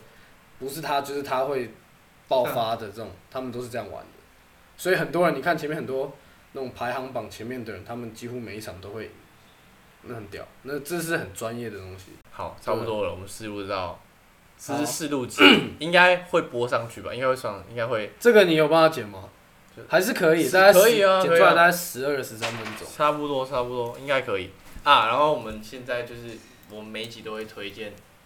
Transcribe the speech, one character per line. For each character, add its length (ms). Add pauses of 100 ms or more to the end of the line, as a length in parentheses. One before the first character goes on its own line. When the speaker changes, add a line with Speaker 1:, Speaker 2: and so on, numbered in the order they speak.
(600)
Speaker 1:
不 80
是 120
他 220
就 100
是 120
他 200
会 240 (600)
爆 160
发 320
的 100
这 160
种， 60
Speaker 2:
嗯。 80 (120)
Speaker 1:
他 120
们 100
都 100
是 80
这 80
样 140
玩 140
的。 80 (640)
所 140
以 60
很 160
多 140
人， 100
你 60
看 140
前 120
面 80
很 100
多 300 (360)
那 80
种 120
排 200
行 200
榜 180
前 160
面 180
的 80
人， 120
他 120
们 160
几 160
乎 100
每 180
一 40
场 200
都 100
会 140
赢， 60 (920)
那 120
很 120
屌， 200 (160)
那 180
这 200
是 160
很 160
专 260
业 120
的 80
东 200
西。 140 (180)
Speaker 2:
好， 300
差 140
不 100
多 200
了， 60
Speaker 1:
对。 20
Speaker 2:
我 40
们 120
试 180
录 200
到 320 (600)
这 180
是 100
试 220
录 180
集， 160
Speaker 1:
好。 180 (180)
Speaker 2:
应 140
该 240
会 260
播 240
上 220
去 140
吧？ 120
应 60
该 60
会 100
上， 340
应 60
该 100
会。 320
Speaker 1:
这 140
个 120
你 100
有 140
办 140
法 120
剪 140
吗？ 160 (520)
Speaker 2:
就 120
Speaker 1:
还 120
是 120
可 240
以， 80
Speaker 2:
是 80
Speaker 1:
大 140
概 60
Speaker 2:
可 160
以 140
啊， 180
Speaker 1:
十， 80
剪 80
出 60
来 120
大 0
概 80
Speaker 2:
可 40
以 20
啊。 40
Speaker 1:
十 340
二、 120
十 180
三 160
分 120 (140)
钟。 160
Speaker 2:
差 180
不 140
多， 200
差 160
不 80
多， 280
应 80
该 140
可 180
以 120 (340)
啊。 220
然 100
后 160
我 60
们 240
现 220
在 180
就 120
是， 220 (320)
我 140
们 80
每 140
一 20
集 160
都 100
会 140
推 240
荐， 240 (320)